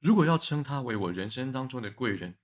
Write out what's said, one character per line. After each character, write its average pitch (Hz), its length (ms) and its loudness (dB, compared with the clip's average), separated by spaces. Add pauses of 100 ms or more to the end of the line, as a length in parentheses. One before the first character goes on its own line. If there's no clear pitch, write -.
如 185 140 6
果 175 120 6
要 165 100 4
称 147 260 0
她 139 200 -4
为 120 140 -2
我 92 160 0
人 95 180 -4
生 127 200 -6
当 131 160 -4
中 127 140 -8
的 104 100 -6
贵 113 200 -2
人 90 340 -6